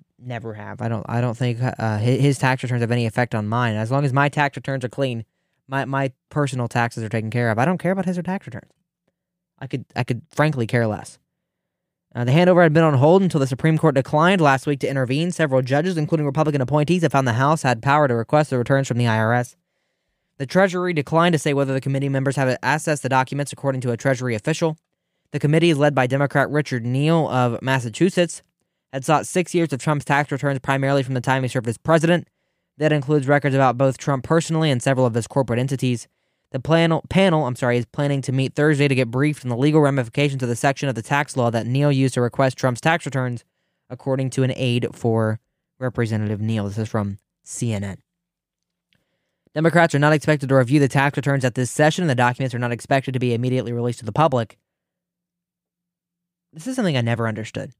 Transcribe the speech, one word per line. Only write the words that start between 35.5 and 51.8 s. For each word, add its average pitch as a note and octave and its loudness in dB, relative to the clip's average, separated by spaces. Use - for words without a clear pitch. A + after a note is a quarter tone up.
entities. B2+ -2
The B2 -6
panel, E3 2
panel, E3+ 4
I'm B2+ -4
sorry, A#2+ 0
is A#2 -4
planning C#3+ -2
to C3 -4
meet C3 -2
Thursday D3 4
to C#3 2
get B2 0
briefed C#3+ -2
on B2+ -8
the A#2+ -2
legal D3+ 4
ramifications C#3 0
of A#2+ -2
the A#2 -2
section C#3+ -2
of B2+ -2
the A2+ -6
tax C#3+ -2
law A#2+ 0
that A2+ -2
Neal C#3 2
used C3+ 2
to B2+ -2
request B2 0
Trump's B2+ -2
tax D#3+ 0
returns, B2 -6
according C3 -4
to C3 -2
an B2+ 0
aide B2 -2
for A2+ 0
Representative G#2+ -2
Neal. A2 -2
This G2 -6
is A2 -6
from G2+ -4
C - -6
N G2+ -4
N. G2 -10
Democrats E3 4
are C#3+ 4
not D3+ 4
expected C#3 0
to C3+ 2
review C3 4
the C#3 4
tax C#3+ 0
returns C#3 -2
at B2 0
this B2+ -4
session. D#3 2